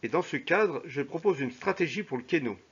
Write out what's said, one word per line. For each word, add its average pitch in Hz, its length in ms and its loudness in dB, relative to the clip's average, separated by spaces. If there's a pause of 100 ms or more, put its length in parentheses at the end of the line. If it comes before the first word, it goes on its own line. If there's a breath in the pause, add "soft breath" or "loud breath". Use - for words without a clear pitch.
et 113 60 -2
dans 170 140 2
ce - 120 -4
cadre, 170 520 2
je 139 140 -2
propose 165 380 0
une 123 140 -2
stratégie 185 500 -2
pour 127 140 -6
le 123 60 -10
Keno. 123 360 -2 (120)